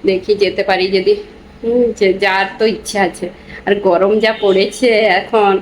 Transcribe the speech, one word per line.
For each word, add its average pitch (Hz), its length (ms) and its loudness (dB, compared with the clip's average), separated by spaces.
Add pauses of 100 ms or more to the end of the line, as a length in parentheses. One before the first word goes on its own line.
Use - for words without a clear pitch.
দেখি 190 280 -2
যেতে 196 280 0
পারি 190 260 0
যদি। 190 240 0 (500)
হুম, 240 220 0 (140)
যে 202 140 2
যার 190 340 0 (120)
তো 220 80 0
ইচ্ছা 208 360 -4
আছে। 175 240 -4 (400)
আর 196 80 2
গরম 196 440 2
যা 220 220 0
পড়েছে 202 500 2
এখন 208 720 2